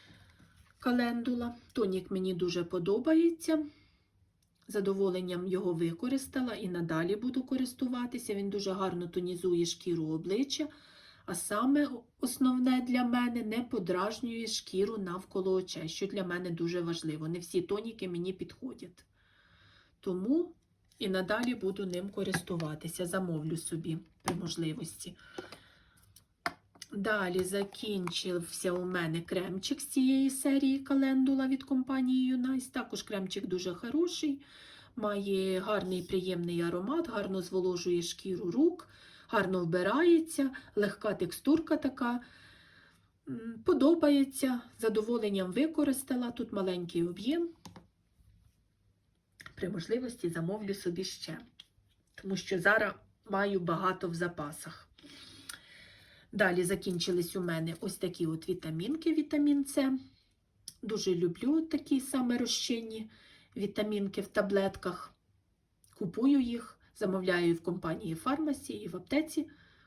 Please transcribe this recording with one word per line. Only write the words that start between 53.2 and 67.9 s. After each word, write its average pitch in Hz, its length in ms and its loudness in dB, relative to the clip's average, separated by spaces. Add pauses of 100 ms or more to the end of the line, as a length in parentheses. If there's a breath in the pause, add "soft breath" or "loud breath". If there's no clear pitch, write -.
маю 196 300 2
багато 185 480 0
в 170 60 -4
запасах. 165 760 -6 (1400 loud breath)
Далі 180 320 4
закінчились 180 720 0
у 190 40 -2
мене 165 400 -2
ось - 160 -6
такі 175 300 -2
от 160 220 -4
вітамінки, 190 640 -2
вітамін 294 520 4
С. 269 260 2 (920 loud breath)
Дуже 196 320 0
люблю 185 460 2
такі 294 400 0
саме 247 380 0
розчинні 226 720 -2 (460 loud breath)
вітамінки 208 640 -2
в 190 60 -4
таблетках. 196 880 0 (840)
Купую 247 420 4
їх, 240 380 -4 (180 soft breath)
замовляю 185 580 2
в 165 80 -6
компанії 165 520 -4